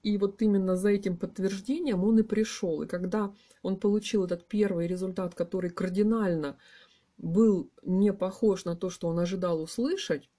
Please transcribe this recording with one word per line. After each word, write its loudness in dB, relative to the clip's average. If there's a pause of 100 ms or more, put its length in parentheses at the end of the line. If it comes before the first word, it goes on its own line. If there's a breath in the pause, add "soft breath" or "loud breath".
И 0
вот -2
именно 2
за 2
этим 0
подтверждением -2
он 6
и 6
пришёл. -2
И -6
когда -4 (280 loud breath)
он -2
получил 0
этот -6
первый 0
результат, -4
который -4
кардинально 0 (640 soft breath)
был 2 (140)
не 4
похож 0
на -4
то, -4
что -4
он 0
ожидал 0
услышать -4 (100)